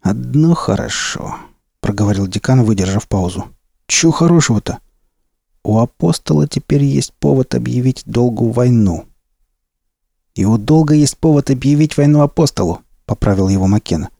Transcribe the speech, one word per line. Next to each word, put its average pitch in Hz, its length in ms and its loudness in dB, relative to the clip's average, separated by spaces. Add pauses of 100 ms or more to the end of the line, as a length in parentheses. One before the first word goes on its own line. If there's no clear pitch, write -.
«Одно 123 520 0
хорошо», - 840 -6 (420)
проговорил 101 480 -2
декан, 123 360 0
выдержав 98 440 -2
паузу. 90 380 -4 (420)
«Чё - 240 0
хорошего-то?» 165 680 0 (840)
«У 104 160 0
апостола 151 680 0
теперь 147 360 -2
есть 139 300 -2
повод 135 420 0
объявить 123 500 -2
долгу 117 460 0
войну». 113 540 2 (1300)
«И 104 80 -2
у 110 140 2
долга 151 360 2
есть 147 240 2
повод 147 320 0
объявить 143 460 0
войну 147 260 4
апостолу», - 600 -2 (240)
поправил 98 420 0
его 95 200 0
Маккена. 98 420 -2 (100)